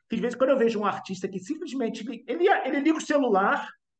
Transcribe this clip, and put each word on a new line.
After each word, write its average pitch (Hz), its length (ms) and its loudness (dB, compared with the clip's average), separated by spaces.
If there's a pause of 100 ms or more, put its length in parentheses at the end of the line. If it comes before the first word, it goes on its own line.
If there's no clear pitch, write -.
que 226 80 -4
de - 60 -2
vez 240 100 0
em - 60 -8
quando 269 120 4
eu 262 80 4
vejo 226 220 2
um 208 60 0
artista 190 420 -4
que 190 100 -8
simplesmente, 262 680 -6 (200)
ele, 330 220 2
ele 311 320 2
liga 311 160 4
o - 60 -6
celular, 247 680 2 (320)